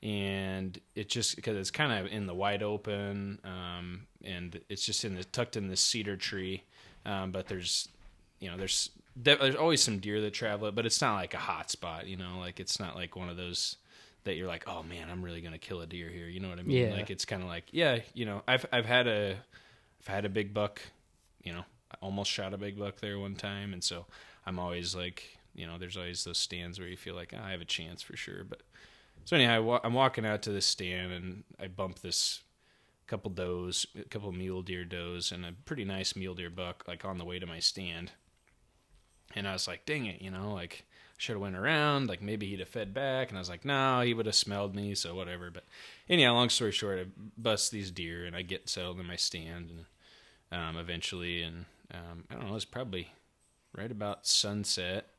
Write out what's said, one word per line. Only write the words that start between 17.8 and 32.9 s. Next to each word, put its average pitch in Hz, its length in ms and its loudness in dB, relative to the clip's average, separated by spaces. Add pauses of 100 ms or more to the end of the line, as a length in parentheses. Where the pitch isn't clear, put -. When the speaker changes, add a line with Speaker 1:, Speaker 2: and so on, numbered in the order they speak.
Speaker 1:
you 113 120 -2
know, 104 220 -4
I've, 127 240 6
I've 120 140 4
had 123 220 8
a, 104 360 2 (580)
I've - 60 -14
had 101 180 0
a 101 40 2
big 101 240 0
buck, 104 280 0 (640)
you 85 100 -6
know, 87 120 -8 (260)
I - 100 -16
almost 98 300 0
shot 95 220 -2
a 98 60 -6
big 101 180 -6
buck 101 240 -4
there 101 180 -4
one 98 160 -4
time, 101 380 -4
and 90 100 -6
so 87 240 -2 (380)
I'm 92 140 -4
always, 87 360 -2
like, 90 420 -6 (180)
you 87 120 -10
know, 85 100 -10
there's 90 200 -8
always 87 280 -4
those 85 140 -4
stands 87 400 -4
where 90 100 -8
you 90 80 -8
feel 90 180 -8
like, 87 180 -10
"Oh, 107 80 -8
I 98 100 -6
have 90 100 -6
a 82 40 -10
chance 82 380 -4
for - 140 -12
sure," 92 260 -8
but, - 180 -12 (640)
so - 120 2
anyhow, 120 180 10
I 113 40 8
wa-, 117 240 6
I'm 117 120 4
walking 127 300 6
out 107 180 2
to 110 80 -2
this 98 160 2
stand, 90 460 0
and 92 300 -6 (160)
I 95 80 -8
bump 92 340 -4
this - 400 0 (640)